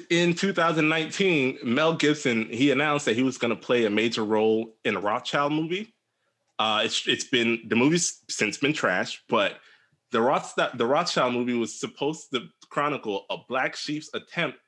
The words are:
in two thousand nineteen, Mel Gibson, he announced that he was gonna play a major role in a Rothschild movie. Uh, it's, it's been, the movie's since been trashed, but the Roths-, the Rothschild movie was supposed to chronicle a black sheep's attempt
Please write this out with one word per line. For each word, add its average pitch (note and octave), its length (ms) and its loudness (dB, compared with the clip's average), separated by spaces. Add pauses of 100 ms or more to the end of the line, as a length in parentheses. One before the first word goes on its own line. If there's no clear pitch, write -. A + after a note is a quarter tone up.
in F3 240 2
two F#3+ 220 -2
thousand E3 340 2
nineteen, D#3+ 720 0
Mel D3 320 2
Gibson, D3 540 2
he C3+ 220 2
announced C#3+ 340 0
that A2 120 2
he B2 60 2
was C3 140 0
gonna A#2 200 -2
play A#2+ 280 0
a G#2 60 2
major A2 340 0
role A2 500 2 (120)
in G#2+ 100 0
a - 40 -2
Rothschild B2 520 -2
movie. E3 420 -4 (640)
Uh, G#2+ 260 0
it's, - 220 -4
it's B2 180 0
been, A#2 440 0
the A2 80 0
movie's D3+ 520 2
since - 300 -4
been C#3 140 0
trashed, G2+ 460 -2 (100)
but G#2 300 0 (520)
the A2+ 100 2
Roths-, D3+ 340 0
the B2 320 0
Rothschild C#3+ 460 2
movie B2 220 -2
was A#2 240 -2
supposed - 540 -6
to A2 160 -4 (220)
chronicle C#3 600 -4
a - 60 -4 (120)
black C3 280 -4
sheep's D3+ 380 -8
attempt C#3+ 540 -6